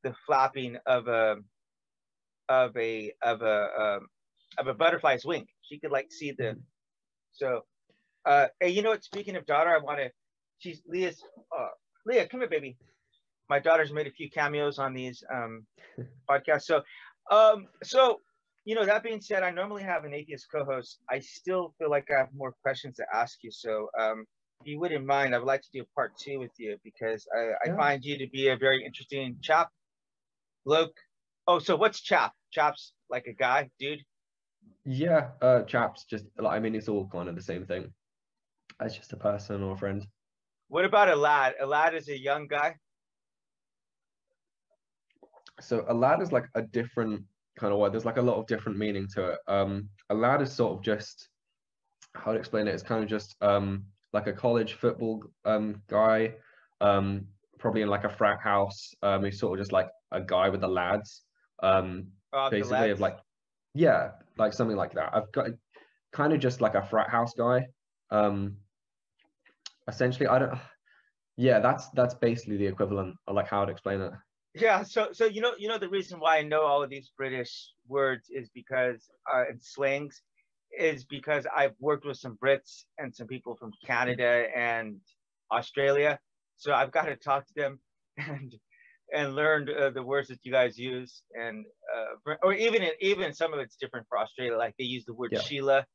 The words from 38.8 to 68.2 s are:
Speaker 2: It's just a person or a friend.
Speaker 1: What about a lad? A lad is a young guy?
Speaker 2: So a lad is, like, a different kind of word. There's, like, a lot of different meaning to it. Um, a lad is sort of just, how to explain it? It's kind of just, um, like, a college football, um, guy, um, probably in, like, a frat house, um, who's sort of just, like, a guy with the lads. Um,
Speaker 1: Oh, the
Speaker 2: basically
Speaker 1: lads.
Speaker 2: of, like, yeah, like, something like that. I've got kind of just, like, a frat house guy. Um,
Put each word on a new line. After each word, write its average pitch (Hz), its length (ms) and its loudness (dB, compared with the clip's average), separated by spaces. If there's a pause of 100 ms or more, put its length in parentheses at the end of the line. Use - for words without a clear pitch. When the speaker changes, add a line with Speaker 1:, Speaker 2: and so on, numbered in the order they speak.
Speaker 2:
It's 110 140 -6
just - 180 -18
a 98 40 -14
person 101 460 -4
or 95 100 -4
a 95 40 -8
friend. 101 280 -6 (600)
Speaker 1:
What 160 180 0
about 202 240 6
a 160 60 6
lad? 143 460 4
A 139 40 -2
lad 151 300 2
is 147 140 -10
a 139 80 -8
young 139 300 -4
guy? 147 280 -2 (2750)
Speaker 2:
So 113 280 -4
a 120 60 0
lad 131 280 4
is, 170 100 -4
like, 131 140 0 (100)
a 113 60 0
different 110 600 -4 (340)
kind 101 160 0
of 101 60 2
word. 101 140 4
There's, 113 120 -2
like, 117 120 0
a 123 40 2
lot 120 160 4
of 110 100 -4
different 107 300 -4
meaning 101 380 -2
to 92 160 -2
it. - 160 -4
Um, 98 420 0 (200)
a 104 60 2
lad 127 260 4
is 135 120 -2
sort 98 240 0
of 98 60 -12
just, - 460 -6 (840)
how - 200 -4
to 113 60 0
explain 107 280 -2
it? 95 60 -2
It's 101 100 -6
kind 110 200 -2
of 101 60 -6
just, 104 320 -6
um, 101 440 2 (280)
like, 104 140 0
a 101 60 -2
college 117 400 0
football, 113 500 -2 (220)
um, 107 420 0
guy, 110 480 4 (460)
um, 98 460 2 (300)
probably 110 240 -2
in, 104 80 0
like, 101 140 -2
a 104 60 0
frat 101 300 2
house, 101 600 -2
um, 98 220 2
who's 101 160 -4
sort 95 180 -2
of 101 60 -4
just, 98 80 -8
like, 92 180 2 (220)
a 95 100 -4
guy 95 280 2
with 95 120 -2
the 92 60 -2
lads. 92 560 -2 (400)
Um, 95 440 2 (260)
Speaker 1:
Oh, 135 160 0
the 113 80 0
Speaker 2:
basically 123 200 0
Speaker 1:
lads. 110 140 4
Speaker 2:
of, 98 80 -2
like, - 180 0 (560)
yeah, 139 380 4 (260)
like, 110 160 2
something 113 240 0
like 90 160 -4
that. 80 220 -2
I've 107 160 -2
got 127 180 -2 (600)
kind 151 220 2
of 147 60 2
just, 127 220 0
like, 107 140 2
a 98 100 2
frat 110 240 0
house 117 240 0
guy. 127 340 2 (440)
Um, 101 460 2 (1300)